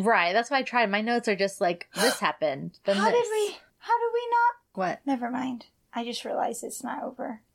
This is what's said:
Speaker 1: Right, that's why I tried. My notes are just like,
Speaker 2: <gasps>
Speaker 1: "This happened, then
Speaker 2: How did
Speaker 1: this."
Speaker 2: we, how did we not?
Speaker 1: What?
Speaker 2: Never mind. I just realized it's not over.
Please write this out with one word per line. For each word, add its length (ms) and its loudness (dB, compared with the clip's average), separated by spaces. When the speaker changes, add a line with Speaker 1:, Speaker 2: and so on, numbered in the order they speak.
Speaker 1:
Right, 300 4
that's 180 2
why 60 4
I 60 2
tried. 260 2
My 120 2
notes 260 0
are 80 2
just 260 -2
like, 300 0
Speaker 2:
<gasps> 40 -18
Speaker 1:
"This 240 2
happened, 640 -2
then 120 2
Speaker 2:
How 140 2
did 40 4
Speaker 1:
this." 140 2
Speaker 2:
we, 260 -2
how 220 -2
did 140 0
we 180 -2
not? 240 2
Speaker 1:
What? 180 -4
Speaker 2:
Never 240 -2
mind. 380 -6
I 100 -6
just 220 -8
realized 380 -4
it's 200 -10
not 200 -6
over. 380 -8